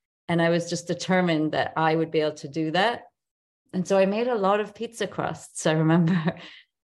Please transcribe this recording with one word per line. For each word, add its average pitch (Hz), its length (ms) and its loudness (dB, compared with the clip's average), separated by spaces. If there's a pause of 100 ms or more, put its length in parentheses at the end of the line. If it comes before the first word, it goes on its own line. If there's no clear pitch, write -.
(280)
And 170 140 2
I 170 80 4
was 170 180 0
just 170 180 -6
determined 170 680 0
that 139 240 -2
I 160 200 2
would 160 140 -2
be 160 100 0
able 151 160 -2
to 147 120 -12
do 156 240 -4
that. 202 320 0 (680)
And 185 160 -4
so 196 100 2
I 190 80 4
made 220 220 -2
a 247 80 0
lot 202 240 2
of 208 140 -8
pizza 233 320 -8
crusts, - 600 -6
I 160 60 4
remember. 165 680 2
<laughs> - 40 -18 (420)